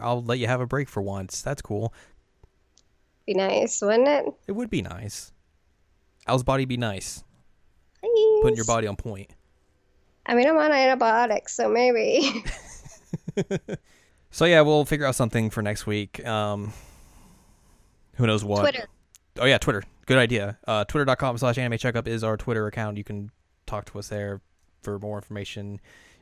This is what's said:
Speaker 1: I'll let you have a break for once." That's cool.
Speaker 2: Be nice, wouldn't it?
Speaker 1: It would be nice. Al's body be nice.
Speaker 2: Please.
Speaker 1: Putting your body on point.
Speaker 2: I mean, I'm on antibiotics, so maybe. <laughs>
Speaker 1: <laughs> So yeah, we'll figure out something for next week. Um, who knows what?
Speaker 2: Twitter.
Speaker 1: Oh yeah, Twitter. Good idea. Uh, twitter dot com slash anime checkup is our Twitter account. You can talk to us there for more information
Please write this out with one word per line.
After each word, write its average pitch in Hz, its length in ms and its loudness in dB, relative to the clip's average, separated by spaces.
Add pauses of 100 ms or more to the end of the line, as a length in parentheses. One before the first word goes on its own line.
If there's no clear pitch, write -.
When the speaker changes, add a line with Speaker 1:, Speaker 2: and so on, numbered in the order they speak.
Speaker 1:
I'll 120 220 -2
let 120 160 -2
you 117 80 0
have 127 140 0
a 123 40 -2
break 135 240 -4
for 104 140 -4
once." 98 400 -8
That's 139 180 -6
cool. 107 320 -4 (1300)
Speaker 2:
Be 196 80 -4
nice, 196 460 0
wouldn't 220 260 4
it? 285 180 2 (220)
Speaker 1:
It 196 60 -6
would 226 180 -6
be 127 100 -2
nice. 92 500 -12 (920)
Al's 123 180 0
body 135 220 0
be 123 120 -4
nice. 107 460 -6 (760)
Speaker 2:
Please. 440 420 4
Speaker 1:
Putting 440 140 4
your 113 100 -2
body 113 220 2
on 101 80 -4
point. 101 340 -10 (960)
Speaker 2:
I 240 80 -2
mean, 247 140 4
I'm 320 100 4
on 302 140 4
antibiotics, 247 840 2
so 226 140 0
maybe. 233 800 2
<laughs> - 60 -4 (800)
Speaker 1:
<laughs> 196 420 -4 (540)
So - 140 2
yeah, 170 160 8
we'll 151 240 6
figure 147 220 0
out 131 80 0
something 113 340 2
for 110 140 -4
next 104 240 -4
week. 104 360 -4
Um, 104 480 -4 (1400)
who 123 140 2
knows 107 180 2
what? 101 160 0
Speaker 2:
Twitter. 208 260 0 (520)
Speaker 1:
Oh 120 60 2
yeah, 131 120 6
Twitter. 107 240 -2 (240)
Good 131 140 4
idea. 110 480 0
Uh, 107 180 0
twitter 147 180 -2
dot 131 140 2
com 127 220 -2
slash 120 180 0
anime 120 220 -2
checkup 117 280 -2
is 113 160 -4
our 110 140 0
Twitter 110 300 -4
account. 107 300 -6
You 101 60 -10
can 104 280 -10 (340)
talk 104 200 -8
to - 120 -16
us 104 120 -12
there 101 320 -8 (420)
for 101 160 -8
more 104 180 -8
information 101 640 -12 (400)